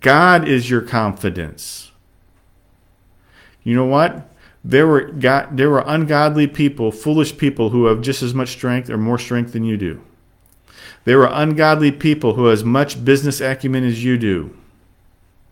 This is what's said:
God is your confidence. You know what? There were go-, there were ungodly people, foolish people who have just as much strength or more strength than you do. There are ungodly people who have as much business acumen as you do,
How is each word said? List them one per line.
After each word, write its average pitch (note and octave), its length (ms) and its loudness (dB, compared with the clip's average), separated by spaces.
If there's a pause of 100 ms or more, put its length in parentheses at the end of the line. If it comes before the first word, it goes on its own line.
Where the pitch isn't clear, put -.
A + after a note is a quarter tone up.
God D#3+ 460 4
is B2 220 0
your A#2+ 120 0
confidence. F#2+ 1120 -6 (1700)
You A#2 120 -2
know B2+ 100 0
what? D3 420 0 (360)
There C3+ 240 4
were D3+ 140 4 (100)
go-, C3+ 400 0
there C#3 180 2
were C#3 160 2
ungodly D3+ 640 0
people, C#3 440 -2
foolish D3+ 460 -2
people B2+ 320 0
who A#2+ 160 2
have A2+ 160 2
just B2+ 220 -6
as B2 100 -4
much C3 160 -4
strength B2 400 -6
or A2 80 -6
more A#2 220 -2
strength A#2+ 340 -6
than A2+ 100 -4
you A2 140 -4
do. E2 240 -8 (1000)
There C3+ 180 4
are D3 220 2
ungodly D#3 480 2
people C#3+ 420 0
who A#2+ 120 0
have A#2 80 6
as G#2+ 100 0
much B2 420 -2
business C#3 340 2
acumen C3 440 -4
as A#2 200 -4
you B2+ 140 2
do, F#2+ 400 -4 (960)